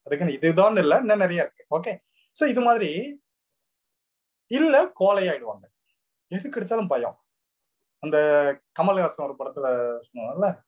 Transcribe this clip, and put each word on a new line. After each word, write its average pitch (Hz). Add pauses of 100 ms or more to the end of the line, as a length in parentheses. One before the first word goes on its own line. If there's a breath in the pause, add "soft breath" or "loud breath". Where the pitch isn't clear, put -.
அதுக்குன்னு 147
இதுதான் 185
இல்ல, 156
இன்னும் 214
நிறைய 170
இருக்கு. -
Okay, 165 (440)
so 302
இது 247
மாதிரி 233 (1600)
இல்ல 285 (140)
கோழையாயிடுவாங்க. 160 (640)
எதுக்கு 196
எடுத்தாலும் 208
பயம். 120 (840)
அந்த 151 (560)
கமல்ஹாசன் 175
ஒரு 135
படத்துல 135 (340)
சொன்னாங்கல்ல, 131 (200)